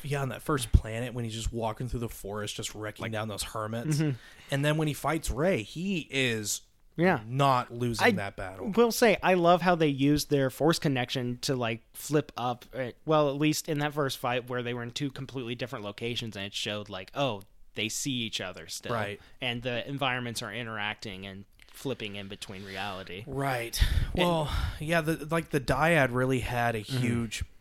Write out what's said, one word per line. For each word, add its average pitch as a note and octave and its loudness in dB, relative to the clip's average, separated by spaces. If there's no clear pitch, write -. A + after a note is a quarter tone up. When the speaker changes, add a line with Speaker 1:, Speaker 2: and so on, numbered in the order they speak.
Speaker 1:
yeah, C#3 -2
on C3 -2
that G#2 -8
first C3+ 0
planet A2+ 4
when A#2+ -2
he's A2 -4
just A2+ -4
walking A2+ -2
through B2 -4
the A#2 -2
forest, G#2 -6
just - -8
wrecking G#2+ -8
Speaker 2:
Like G#2 -4
Speaker 1:
down G#2+ -2
those G2 -6
hermits. A#2 -2
Speaker 2:
Mm-hmm. D3 2
Speaker 1:
And C#3 0
then D3+ 2
when D#3 0
he C#3+ -2
fights D#3 -2
Rey, C#3+ 2
he E3+ -4
is A#2 0
Speaker 2:
Yeah. E3 4
Speaker 1:
not C3 4
losing A#2+ 0
Speaker 2:
I B3 8
Speaker 1:
that G2+ -2
battle. G2 -8
Speaker 2:
will A3+ 6
say, G#3+ 6
I F3+ 6
love E3+ 6
how F3+ 6
they D#3+ 4
used C#3+ 4
their C#3 4
Force D#3+ 4
connection B2 0
to, C#3 0
like, A#2 -2
flip - 0
up, B2 -4
uh, B2 -6
well, D3+ 4
at C#3 -2
least D3+ 2
in D3 0
that D3 -2
first C#3 -2
fight B2 -2
where B2 -4
they A#2+ -4
were A#2+ -6
in A#2 -8
two C#3+ -4
completely B2+ -8
different A#2+ -8
locations A2+ -6
and G2 -6
it G2+ -10
showed, G#2 -6
like, F#2+ -10
oh, A#2 -2
they G#2+ -2
see - -4
each A2 -6
other F#2 -10
still. - -6
Speaker 1:
Right. G2+ -4
Speaker 2:
And A#2+ -4
the A#2+ -4
environments B2+ -2
are A2+ -6
interacting G#2 -6
and G2 -12
flipping A2 -6
in G2+ -8
between G2+ -12
reality. F#2+ -8
Speaker 1:
Right. C3 -4
Speaker 2:
And F3 4
Speaker 1:
Well, D#3+ 2
yeah, D#3+ 2
the, D3+ -2
like, E3 0
the D3 2
dyad C#3 4
really B2+ 4
had A#2+ 0
a A2 -2
Speaker 2:
Mm-hmm. B2+ -4
Speaker 1:
huge A#2+ 0